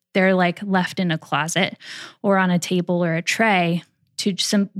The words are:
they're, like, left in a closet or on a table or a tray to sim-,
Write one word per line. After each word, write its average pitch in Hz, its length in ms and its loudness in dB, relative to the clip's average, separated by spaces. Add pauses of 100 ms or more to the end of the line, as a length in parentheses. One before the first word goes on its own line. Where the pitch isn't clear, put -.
(140)
they're, 190 200 4
like, 180 280 0
left 190 360 -2
in 185 120 0
a 160 80 -2
closet 160 580 -4 (460)
or 196 160 2
on 185 120 2
a 180 80 4
table 175 460 -2
or 165 100 0
a 170 80 -2
tray 175 600 2 (340)
to 196 200 -2
sim-, 202 440 0